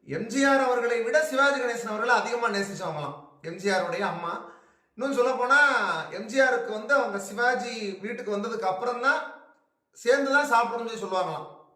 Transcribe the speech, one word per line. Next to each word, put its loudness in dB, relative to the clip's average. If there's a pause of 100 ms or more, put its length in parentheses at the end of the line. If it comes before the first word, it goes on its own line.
எம் -6
ஜி -2
ஆர் 4
அவர்களை 2
விட 2
சிவாஜி 2
கணேசன் -4
அவர்களை 2
அதிகமா 0
நேசிச்சவங்களாம் -4 (260)
எம் -10
ஜி -4
ஆருடைய 0
அம்மா. -4 (680)
இன்னும் -2
சொல்ல 4
போனா, 4 (520)
எம் -8
ஜி 0
ஆருக்கு 2
வந்து 0
அவங்க 2
சிவாஜி -2 (280)
வீட்டுக்கு -6
வந்ததுக்கு -4
அப்புறம் -4
தான் 2 (760)
சேர்ந்து 2
தான் 4
சாப்பிடணும்னு 2
சொல்லி -8
சொல்லுவாங்களாம். -2 (280)